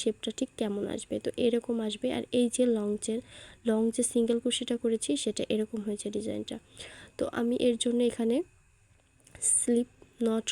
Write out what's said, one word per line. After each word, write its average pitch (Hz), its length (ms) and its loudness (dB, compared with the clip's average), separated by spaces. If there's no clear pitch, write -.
শেপটা - 380 -2
ঠিক 262 120 -2
কেমন 202 240 -2
আসবে। 220 300 -6
তো - 60 -2
এরকম 233 320 2
আসবে, 214 300 -4
আর 233 160 -4
এই 247 220 4
যে 254 100 2
লং 208 100 -2
চেন, 220 140 -2
লং 220 120 4
যে 247 80 2
সিঙ্গেল 233 320 4
কুশিটা 240 380 -2
করেছি 226 280 0
সেটা 214 180 -2
এরকম 214 320 -2
হয়েছে 208 200 -4
ডিজাইনটা। 220 400 -6
তো - 60 0
আমি 233 140 2
এর 240 160 4
জন্য 240 160 2
এখানে 233 260 2
স্লিপ 240 300 4
নট 220 260 0